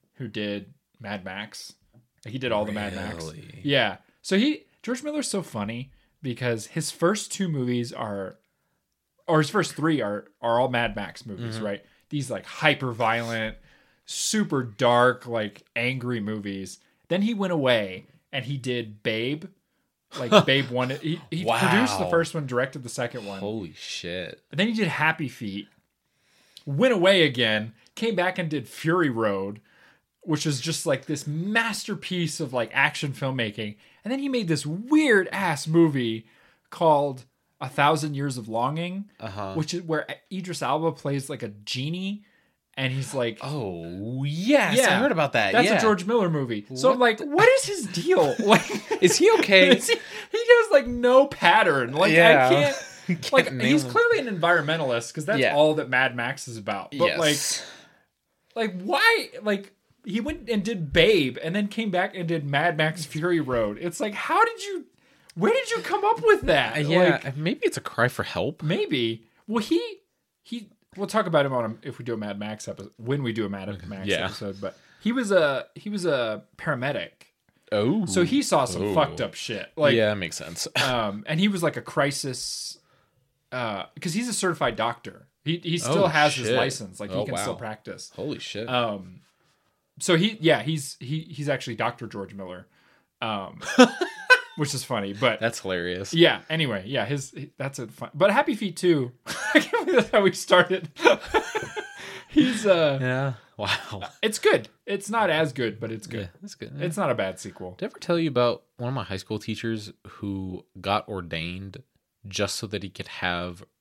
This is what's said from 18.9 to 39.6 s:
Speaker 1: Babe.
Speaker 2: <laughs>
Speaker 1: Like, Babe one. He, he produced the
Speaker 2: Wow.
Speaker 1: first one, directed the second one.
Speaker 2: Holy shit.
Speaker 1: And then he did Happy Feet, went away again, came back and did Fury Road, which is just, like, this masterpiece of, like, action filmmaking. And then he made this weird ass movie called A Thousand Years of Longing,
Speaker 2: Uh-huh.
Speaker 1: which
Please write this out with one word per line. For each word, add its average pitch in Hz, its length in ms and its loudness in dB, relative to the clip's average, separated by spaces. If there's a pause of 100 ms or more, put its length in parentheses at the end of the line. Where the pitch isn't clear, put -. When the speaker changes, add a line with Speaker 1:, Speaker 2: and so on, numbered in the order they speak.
Speaker 1:
Babe. 123 460 -4
Speaker 2:
<laughs> - 60 -20 (640)
Speaker 1:
Like, 123 260 6
Babe 135 240 2
one. 127 200 -2
He, 156 320 -6 (100)
he 170 140 -6
produced 190 520 2
the 190 60 -2
Speaker 2:
Wow. 180 60 -2
Speaker 1:
first 165 260 0
one, 151 100 -4
directed 127 380 -4
the 117 60 -12
second 120 360 -8
one. 98 140 -10
Speaker 2:
Holy 101 380 -6
shit. - 640 -10 (100)
Speaker 1:
And 143 80 -4
then 208 80 2
he 240 60 -2
did 214 160 -2
Happy 151 400 -2
Feet, 101 400 -10 (960)
went 185 280 2
away 185 300 6
again, 113 480 2 (240)
came 226 200 -2
back 180 220 0
and 175 120 -4
did 139 180 -4
Fury 165 420 0
Road, 104 520 -2 (580)
which 151 260 -2
is 143 140 -2
just, 156 260 -6
like, 139 200 0
this 147 200 -6
masterpiece 185 1160 -4
of, 131 100 -6
like, 120 220 -2
action 143 400 0
filmmaking. 113 640 -4 (260)
And 220 80 -8
then 269 80 -4
he 277 80 -4
made 240 220 -2
this 147 160 -2
weird 226 640 4
ass 175 340 -2
movie 139 600 2 (440)
called 143 540 2 (380)
A 131 80 -6
Thousand 151 460 2
Years 139 220 -4
of 113 120 -10
Longing, 160 680 -4
Speaker 2:
Uh-huh. 98 360 -10
Speaker 1:
which 160 200 -4